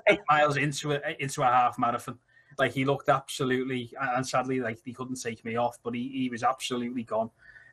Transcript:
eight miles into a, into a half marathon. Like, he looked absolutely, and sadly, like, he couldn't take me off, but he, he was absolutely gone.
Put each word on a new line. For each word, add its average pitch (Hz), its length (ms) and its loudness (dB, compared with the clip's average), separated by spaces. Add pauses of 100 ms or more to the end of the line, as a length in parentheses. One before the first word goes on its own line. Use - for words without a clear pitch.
eight 190 120 6 (100)
miles 151 260 6
into 147 360 -2
a, 143 80 -2 (180)
into 143 240 -4
a 131 40 4
half 123 320 4
marathon. 120 400 -2 (400)
Like, 131 140 2
he 135 140 0
looked 139 240 0
absolutely, 127 880 0
and 127 260 0
sadly, 131 340 0
like, 117 240 -4
he 127 100 -10
couldn't 127 260 -8
take 117 240 -8
me 113 120 -4
off, 120 260 0
but 120 120 -6
he, 120 140 -4
he 135 220 -2
was 117 120 -8
absolutely 123 600 -2
gone. 113 260 -2 (440)